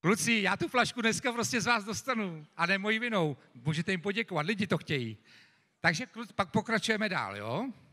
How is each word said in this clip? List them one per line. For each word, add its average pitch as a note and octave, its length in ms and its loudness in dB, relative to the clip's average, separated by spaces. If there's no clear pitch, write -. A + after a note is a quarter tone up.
Kluci, G3+ 320 2
já G3 240 2
tu E4 120 -2
flašku B3 320 2
dneska A3+ 320 0
prostě A#3 280 0
z F3+ 60 -2
vás A#3 180 4
dostanu. G3 600 -4
A E3 100 2
ne F#3+ 120 2
mojí G#3+ 200 0
vinou. G3+ 380 0
Můžete D3+ 360 -2
jim F#3 100 0
poděkovat, F#3 460 -2
lidi G3+ 200 0
to E3+ 120 2
chtějí. A#2+ 400 -4
Takže E3+ 260 0
kluci, A3+ 260 -14
pak F#3+ 180 -2
pokračujeme G#3+ 580 0
dál, A2+ 280 -2
jo? C3+ 360 -4